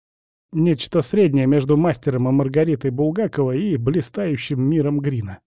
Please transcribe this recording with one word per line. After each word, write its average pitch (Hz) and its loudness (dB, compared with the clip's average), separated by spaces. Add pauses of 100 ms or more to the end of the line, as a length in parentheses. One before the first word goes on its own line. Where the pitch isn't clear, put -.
(540)
Нечто 160 0
среднее 143 2
между 143 2
«Мастером 135 0
и - 0
Маргаритой» 139 0
Булгакова 151 -2
и 170 -2
блистающим 143 -2
миром 147 0
Грина. 113 -4 (180)